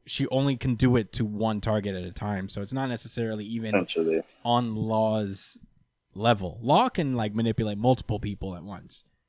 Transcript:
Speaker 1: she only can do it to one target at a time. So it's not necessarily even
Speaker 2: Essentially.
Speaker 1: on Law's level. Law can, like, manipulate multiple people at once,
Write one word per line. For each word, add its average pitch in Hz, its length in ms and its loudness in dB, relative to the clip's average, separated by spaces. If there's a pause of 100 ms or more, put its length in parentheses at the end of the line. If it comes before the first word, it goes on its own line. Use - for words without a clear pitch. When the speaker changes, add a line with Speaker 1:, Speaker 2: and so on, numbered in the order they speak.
Speaker 1:
she - 220 -2
only 135 300 2
can 131 160 0
do 123 220 6
it 110 180 0
to 120 100 0
one 107 380 0
target 104 320 0
at 90 100 -6
a 87 80 -8
time. 98 380 -4
So 104 120 -6
it's 98 120 -10
not 135 160 -2
necessarily 110 560 -4
even 113 280 -4
Speaker 2:
Essentially. 82 460 2 (240)
Speaker 1:
on 120 320 2
Law's 110 800 0 (580)
level. 101 480 2
Law 170 280 4
can, 143 240 -2
like, 107 200 -2
manipulate 110 440 0
multiple 117 420 2
people 98 340 -6
at 85 80 -12
once, - 420 -14 (240)